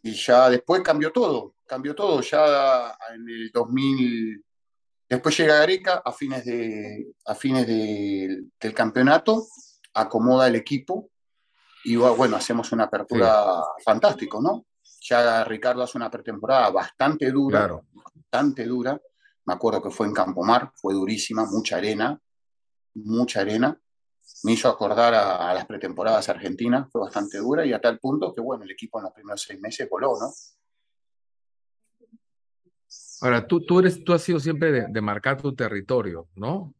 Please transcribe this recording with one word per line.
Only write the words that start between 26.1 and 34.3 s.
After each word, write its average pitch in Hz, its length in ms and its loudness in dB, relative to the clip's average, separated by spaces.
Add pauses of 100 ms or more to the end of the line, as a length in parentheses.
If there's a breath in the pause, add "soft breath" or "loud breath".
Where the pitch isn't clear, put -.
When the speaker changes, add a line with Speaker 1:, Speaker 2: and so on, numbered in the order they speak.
Speaker 1:
argentinas, 120 640 -4
fue 113 100 -4
bastante 101 380 -8
dura, 147 260 -2
y 127 80 0
a 104 80 -4
tal 117 180 0
punto 131 340 -4
que, 117 80 -10
bueno, 117 220 -8
el 95 80 -20
equipo 113 280 -14
en 101 60 -12
los 90 80 -12
primeros 101 280 -14
seis 95 180 -14
meses 104 300 -10
voló, 113 300 -2
¿no? 98 140 -8 (3000)
Speaker 2:
Ahora, 120 260 2
tú, 170 180 0
tú 180 140 4
eres, 180 240 2
tú 175 100 2
has 170 80 2
sido 170 180 -2